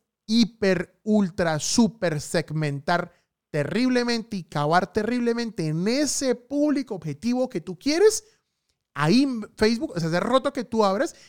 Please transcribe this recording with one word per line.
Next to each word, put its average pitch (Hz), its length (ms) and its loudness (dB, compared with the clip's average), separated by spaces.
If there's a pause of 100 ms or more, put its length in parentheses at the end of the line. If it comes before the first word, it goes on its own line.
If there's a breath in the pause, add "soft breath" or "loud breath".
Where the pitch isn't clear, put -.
(280)
hiper, 202 760 0
ultra, 180 560 0
super 170 600 0
segmentar 156 920 -4 (380)
terriblemente 233 880 -2
y 175 60 -8
cavar 160 480 0
terriblemente 233 760 -2
en 160 200 -2
ese 262 480 0
público 285 600 -2
objetivo 226 540 -4
que 180 120 -6
tú 180 180 -12
quieres, 381 460 2 (680 soft breath)
ahí 170 320 4 (300)
Facebook, 233 400 0
o 175 40 -2
sea, 165 100 -2
ese 170 100 0
roto 262 340 0
que 254 100 -6
tú 220 200 0
abres, 202 320 0 (140)